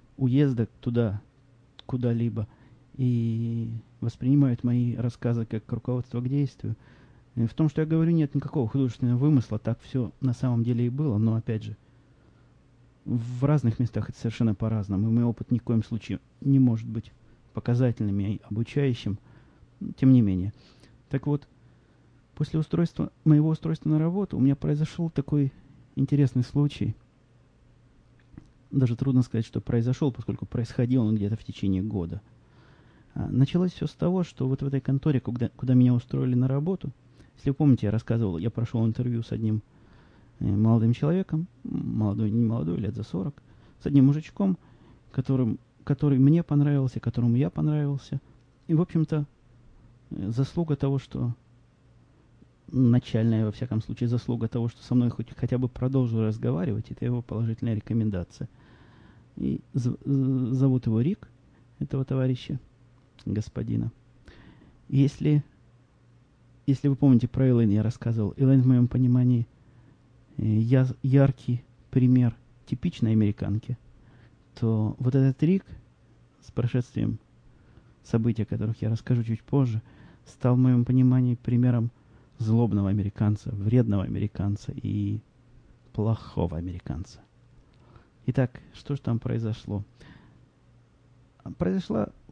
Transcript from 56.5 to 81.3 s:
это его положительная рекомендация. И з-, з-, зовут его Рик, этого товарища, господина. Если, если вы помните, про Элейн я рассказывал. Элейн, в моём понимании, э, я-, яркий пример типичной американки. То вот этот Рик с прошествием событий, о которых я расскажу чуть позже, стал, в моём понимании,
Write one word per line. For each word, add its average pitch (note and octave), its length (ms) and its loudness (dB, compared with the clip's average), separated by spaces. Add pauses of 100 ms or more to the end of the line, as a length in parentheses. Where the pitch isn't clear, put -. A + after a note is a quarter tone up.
это A#2+ 140 -10
его A#2+ 180 -2
положительная A2+ 520 -4
рекомендация. G#2+ 760 -4 (880)
И - 240 -4 (120)
з-, B2 320 -2
з-, C3 500 0
зовут C3 320 2
его A2 140 2
Рик, D#3+ 280 -2 (500)
этого C#3+ 260 -4
товарища, C3 560 -2 (640)
господина. A2+ 640 -4 (1000)
Если, D3 540 2 (1200)
если C#3 220 0
вы C#3 80 2
помните, B2+ 300 6
про C3 220 2
Элейн A#2 220 6
я G#2+ 120 4
рассказывал. A2 540 -2
Элейн, C3+ 260 6
в B2 40 2
моём B2 200 6
понимании, B2 600 2 (880)
э, A2 100 -4
я-, A2+ 400 2 (160)
яркий C3+ 600 2 (260)
пример B2+ 460 4 (300)
типичной - 460 -2
американки. G#2 640 -2 (760)
То A2 440 0
вот B2+ 160 0
этот C3+ 280 2
Рик F#3+ 220 2 (800)
с - 100 -20
прошествием A#2 640 -2 (840)
событий, A2+ 380 -2
о G2+ 40 -6
которых A2 360 -6
я A2 80 -2
расскажу A#2 340 -2
чуть A2+ 180 -6
позже, B2 400 0 (440)
стал, - 280 0
в B2 40 4
моём B2+ 260 4
понимании, B2+ 500 4